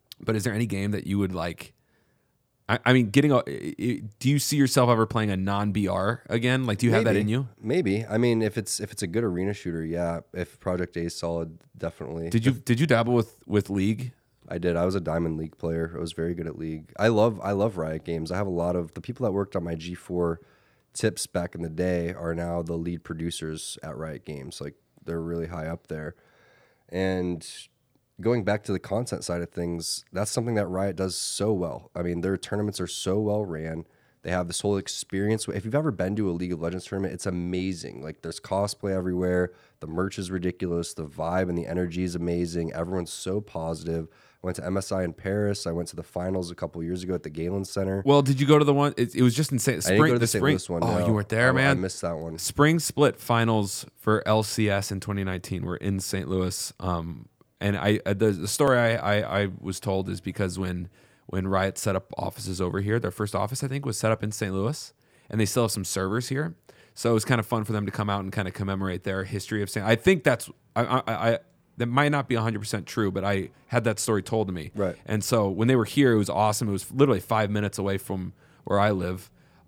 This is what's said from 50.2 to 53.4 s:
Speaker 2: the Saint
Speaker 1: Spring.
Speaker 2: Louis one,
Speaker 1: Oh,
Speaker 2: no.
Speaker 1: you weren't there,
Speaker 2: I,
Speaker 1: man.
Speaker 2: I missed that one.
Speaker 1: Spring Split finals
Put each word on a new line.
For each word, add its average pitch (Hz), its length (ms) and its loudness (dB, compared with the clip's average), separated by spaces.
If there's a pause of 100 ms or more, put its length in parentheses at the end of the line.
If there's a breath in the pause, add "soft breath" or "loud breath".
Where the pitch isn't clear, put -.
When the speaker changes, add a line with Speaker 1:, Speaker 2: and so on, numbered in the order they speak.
Speaker 2:
the 117 40 2
Saint 101 140 2
Speaker 1:
Spring. 143 120 4
Speaker 2:
Louis - 160 -2
one, 85 140 0
Speaker 1:
Oh, 87 160 2
Speaker 2:
no. 90 80 2
Speaker 1:
you 110 60 6
weren't 104 140 0
there, 117 220 4
Speaker 2:
I, - 20 4
Speaker 1:
man. 135 260 4
Speaker 2:
I - 40 0
missed 95 200 -6
that 85 160 -4
one. 80 200 -8
Speaker 1:
Spring 156 420 4
Split - 380 2
finals 113 680 2 (120)